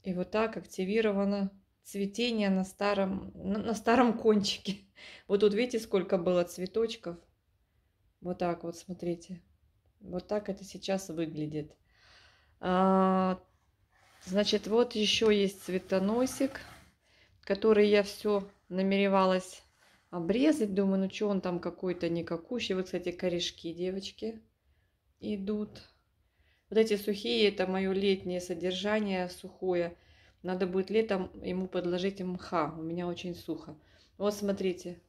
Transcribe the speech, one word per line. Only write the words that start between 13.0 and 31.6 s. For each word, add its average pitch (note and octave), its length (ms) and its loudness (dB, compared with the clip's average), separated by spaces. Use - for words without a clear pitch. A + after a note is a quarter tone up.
значит, G3+ 420 0
вот A#3+ 280 2
ещё G#3+ 360 2
есть G3 320 2
цветоносик, G#3 1000 0
который G#3 460 4
я G#3 140 6
всё G3+ 460 -2
намеревалась F#3+ 960 2
обрезать. G#3+ 640 2
Думаю, G3 260 2
ну F#3+ 80 0
чё G#3+ 200 -2
он G3 120 2
там F3 200 -2
какой-то F3 480 -4
никакущий. E3+ 680 -4
Вот, F#3 120 -2
кстати, F3 260 -4
корешки, F3 600 -4
девочки, G3 680 -6
идут. G#3 640 -6
Вот G3+ 80 4
эти A3 180 4
сухие, G#3+ 520 2
это G3 180 0
моё F#3+ 260 0
летнее F#3+ 480 0
содержание F#3 880 -2
сухое. F3+ 680 -2
Надо F#3 240 -2
будет F#3 240 0
летом G#3 400 0
ему F#3 260 -4